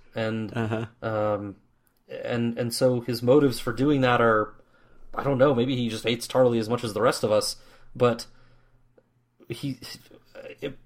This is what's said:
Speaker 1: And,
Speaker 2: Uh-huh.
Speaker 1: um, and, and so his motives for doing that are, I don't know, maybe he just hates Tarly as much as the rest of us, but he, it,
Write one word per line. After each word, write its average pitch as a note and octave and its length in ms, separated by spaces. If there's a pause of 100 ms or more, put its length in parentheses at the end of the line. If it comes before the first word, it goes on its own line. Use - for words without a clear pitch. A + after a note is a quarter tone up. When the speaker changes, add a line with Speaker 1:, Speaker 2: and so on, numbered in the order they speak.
(140)
Speaker 1:
And, A2 420
Speaker 2:
Uh-huh. A2+ 300 (160)
Speaker 1:
um, G#2+ 540 (520)
and, A#2+ 500
and A#2+ 140
so B2+ 280
his A#2 220
motives C3+ 380
for A#2+ 120
doing C3+ 300
that B2 180
are, A2 340 (600)
I - 100
don't C#3 140
know, C#3 160
maybe B2 220
he A#2+ 120
just A2 160
hates A#2 220
Tarly B2 320
as G#2+ 100
much A#2 160
as G#2+ 100
the G#2 80
rest C#3 220
of G#2+ 80
us, G#2 240 (380)
but A#2+ 320 (1200)
he, C3 300 (840)
it, - 260